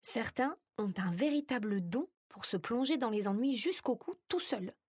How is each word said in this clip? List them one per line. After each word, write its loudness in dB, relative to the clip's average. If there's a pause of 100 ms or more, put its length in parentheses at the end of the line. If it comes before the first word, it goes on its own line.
Certains -2 (220)
ont 0
un 2
véritable 0
don -2 (180)
pour -12
se 0
plonger 0
dans 2
les 0
ennuis 2
jusqu'au 0
cou -8 (140)
tout 0
seuls. -2 (160)